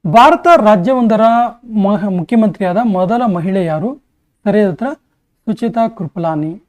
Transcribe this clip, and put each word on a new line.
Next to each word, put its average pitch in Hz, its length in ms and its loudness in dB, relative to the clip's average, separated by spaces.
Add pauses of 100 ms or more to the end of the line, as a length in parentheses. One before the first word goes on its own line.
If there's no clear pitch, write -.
ಭಾರತ 285 400 4 (140)
ರಾಜ್ಯವೊಂದರ 214 600 2 (600)
ಮಹ-, 196 340 -2
ಮುಖ್ಯಮಂತ್ರಿಯಾದ 196 680 -2
ಮೊದಲ 214 420 -2
ಮಹಿಳೆ 185 400 -2
ಯಾರು? 170 300 -6 (480)
ಸರಿಯಾದ 202 280 0
ಉತ್ತರ 226 160 -8 (580)
ಸುಚಿತಾ 226 420 -4
ಕೃಪಲಾನಿ. 165 800 -8